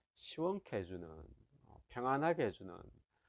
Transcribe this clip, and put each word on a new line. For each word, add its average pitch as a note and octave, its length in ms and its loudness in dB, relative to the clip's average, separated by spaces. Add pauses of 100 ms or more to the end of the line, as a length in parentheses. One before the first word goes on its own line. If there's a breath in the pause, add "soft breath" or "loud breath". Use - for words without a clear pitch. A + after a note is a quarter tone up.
(160)
시원케 F3 600 0
해주는, F2+ 300 -4 (600)
어, - 120 -20 (100)
평안하게 C#3 580 4
해주는, F#2 280 -4 (540)